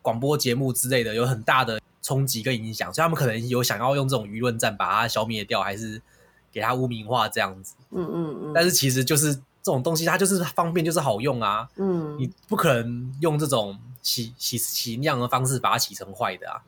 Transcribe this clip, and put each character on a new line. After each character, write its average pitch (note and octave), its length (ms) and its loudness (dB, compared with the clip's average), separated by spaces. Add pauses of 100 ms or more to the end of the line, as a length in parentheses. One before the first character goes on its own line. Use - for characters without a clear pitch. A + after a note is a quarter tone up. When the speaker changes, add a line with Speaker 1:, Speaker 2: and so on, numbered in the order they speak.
Speaker 1:
广 A#2 200 -2
播 C#3+ 180 2
节 B2 160 2
目 C3 180 0
之 B2+ 160 -2
类 B2+ 140 2
的 A2 100 -2
有 A#2 140 2
很 A#2+ 160 -2
大 C3 220 4
的 A2 160 -4 (200)
冲 C3+ 240 0
击 C3 160 -4
跟 B2+ 140 -2
影 A2 180 -6
响， - 220 -6
所 D#3 80 2
以 - 0 -
他 E3 60 4
们 D#3+ 80 0
可 C#3 100 0
能 A2+ 220 -2
有 B2 160 0
想 G#2+ 160 0
要 C3+ 160 2
用 C3+ 120 0
这 C3+ 80 0
种 - 80 0
舆 G#2 140 -10
论 A#2+ 180 0
战 A2+ 200 0
把 G2 160 0
它 A2 160 2
消 A2 160 0
灭 A2 180 -4
掉， G#2 180 -2
还 G2+ 160 -4
是 A2 240 -10 (520)
给 G#2+ 80 -6
它 A2+ 120 0
污 C3 140 0
名 A2+ 180 -6
化 A2 240 0
这 A2 120 -2
样 F#2+ 200 -2
子。 - 140 -18 (160)
Speaker 2:
嗯， F3+ 180 -6
嗯， D#3 360 -4
嗯。 D3+ 100 -8
Speaker 1:
但 E3 80 6
是 F3+ 80 6
其 C3+ 180 2
实 B2+ 160 2
就 D3+ 120 2
是 D3 180 2
这 C3+ 80 -8 (220)
种 C#3+ 180 2
东 E3 140 0
西， E3 80 -2
它 E3+ 120 4
就 G3 80 4
是 F#3+ 200 4
方 E3+ 280 0
便， E3+ 120 2
就 E3 80 2
是 E3+ 80 2
好 A#2 200 0
用 B2+ 200 0
啊。 G#2+ 340 0
Speaker 2:
嗯。 E3+ 420 -2
Speaker 1:
你 C#3 140 -4 (160)
不 - 80 -2
可 E3+ 180 4
能 A#2+ 480 -2
用 D#3 160 2
这 D3+ 80 0
种 G#2+ 320 0 (260)
洗， A#2 360 -4
洗， - 180 -4
洗 - 420 -4
那 C3+ 40 -4
样 D3 160 2
的 B2 80 0
方 C3 180 2
式 C3 140 0
把 G2+ 140 6
它 A#2 60 6
洗 - 180 -2
成 F#2+ 180 -12
坏 G2 220 -2
的 E2+ 120 -12
啊。 - 200 -10